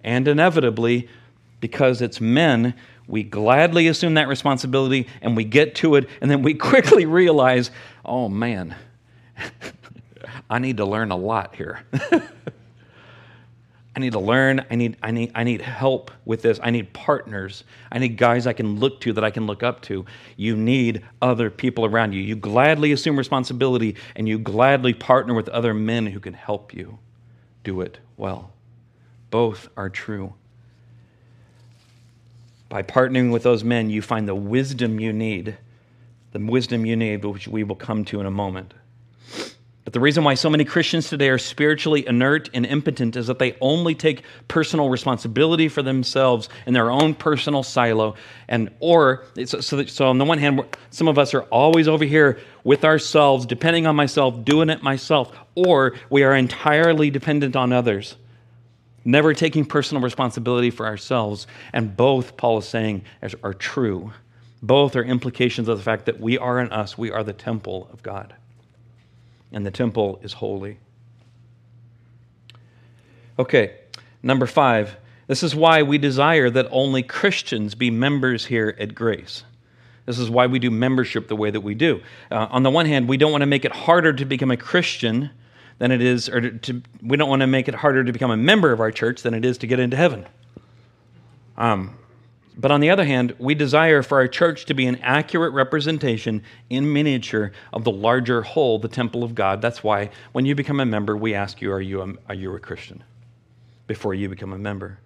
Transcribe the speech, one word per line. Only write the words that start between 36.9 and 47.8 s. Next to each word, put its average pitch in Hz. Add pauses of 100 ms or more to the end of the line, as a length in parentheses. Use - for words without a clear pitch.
need, 107
which 101
we 107
will 101
come 107
to 104
in 98
a 98
moment. 95 (1120)
But 110
the 120
reason 147
why 139
so 160
many 151
Christians 165
today 143
are 131
spiritually 151
inert 135
and 123
impotent 131
is 117
that 127
they 127
only 160
take 151 (240)
personal 156
responsibility 131
for 143
themselves 131 (180)
in 123
their 117
own 147
personal 143
silo. 110 (320)